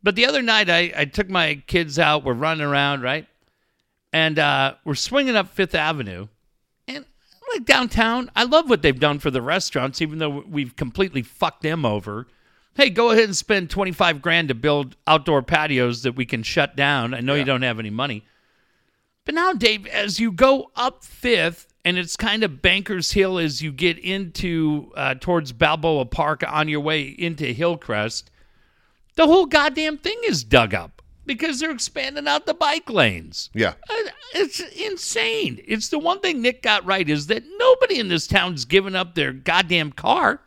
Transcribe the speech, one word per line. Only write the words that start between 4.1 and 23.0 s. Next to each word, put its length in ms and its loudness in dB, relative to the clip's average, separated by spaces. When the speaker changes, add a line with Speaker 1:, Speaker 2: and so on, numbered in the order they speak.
Speaker 1:
And, 280 2
uh, 340 2
we're 120 -4
swinging 420 0
up 120 0
Fifth 260 -2
Avenue. 520 -2
And, 180 -12
like, 120 -4
downtown, 720 2
I 80 2
love 260 2
what 120 4
they've 180 2
done 200 2
for 120 -2
the 100 -2
restaurants, 600 -4
even 180 -6
though 260 -4
we've 300 -6
completely 460 -4
fucked 400 -6
them 240 -4
over. 420 -4
Hey, 160 4
go 180 2
ahead 140 6
and 120 -2
spend 360 -2
twenty-five 500 0
grand 280 0
to 60 0
build 400 0
outdoor 340 4
patios 640 0
that 120 0
we 120 -2
can 160 -4
shut 320 0
down. 400 0
I 60 -8
know 120 0
you 60 2
Speaker 2:
Yeah. 60 0
Speaker 1:
don't 180 0
have 160 -2
any 100 -8
money. 340 -6
But 80 -6
now, 200 0
Dave, 340 0
as 320 -4
you 120 0
go 440 4
up 280 -4
Fifth, 680 -2
and 140 0
it's 180 -6
kind 280 0
of 180 -4
Bankers 520 0